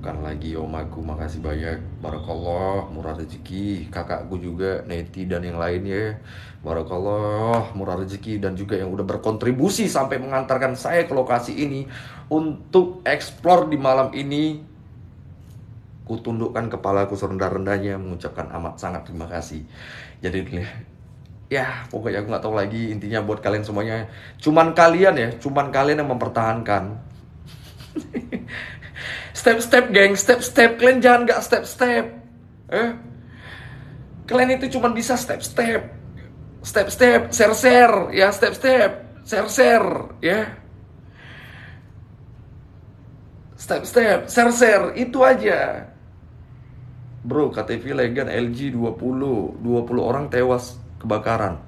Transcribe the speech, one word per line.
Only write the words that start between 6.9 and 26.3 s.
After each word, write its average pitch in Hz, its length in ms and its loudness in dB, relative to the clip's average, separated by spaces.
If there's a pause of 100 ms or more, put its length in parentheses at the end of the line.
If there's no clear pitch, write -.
murah 95 240 -6
rezeki, 98 400 -8
dan 95 160 -4
juga 98 240 -4
yang 92 160 -6
udah 98 80 -6
berkontribusi 127 880 -2
sampai 131 320 -2
mengantarkan 131 560 -2
saya 170 300 0
ke 135 80 -4
lokasi 123 420 0
ini 139 320 -4 (400)
untuk 160 720 2
eksplor 156 640 2
di 147 140 -2
malam 131 340 2
ini. 147 480 -2 (1400)
Kutundukkan 113 640 -4
kepalaku 98 480 -2
serendah-rendahnya, 98 800 -4
mengucapkan 87 480 -10 (160)
amat - 160 -10
sangat 87 320 -10
terima 82 160 -12
kasih. 80 400 -10 (560)
Jadi, - 160 -4 (1120)
ya, 131 400 -6
pokoknya 107 320 -6
aku 107 80 -8
nggak 107 160 -4
tahu 110 80 -4
lagi. 107 400 -4
Intinya 104 320 -4
buat 107 160 -4
kalian 104 240 -2
semuanya, 110 400 -6 (320)
cuman 165 320 6
kalian 170 480 6
ya, 117 240 -2
cuman 139 320 -2
kalian 143 320 2
yang 131 80 -2
mempertahankan. 113 800 -2 (1000)